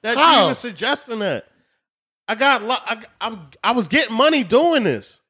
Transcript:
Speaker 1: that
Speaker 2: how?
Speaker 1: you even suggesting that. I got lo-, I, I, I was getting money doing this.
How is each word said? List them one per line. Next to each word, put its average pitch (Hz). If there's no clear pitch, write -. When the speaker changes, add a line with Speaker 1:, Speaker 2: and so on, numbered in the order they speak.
Speaker 1:
that 233
Speaker 2:
how? 302
Speaker 1:
you 208
even 165
suggesting 233
that. 175
I 214
got 262
lo-, 233
I, 220
I, 220
I 202
was 226
getting 247
money 285
doing 269
this. 120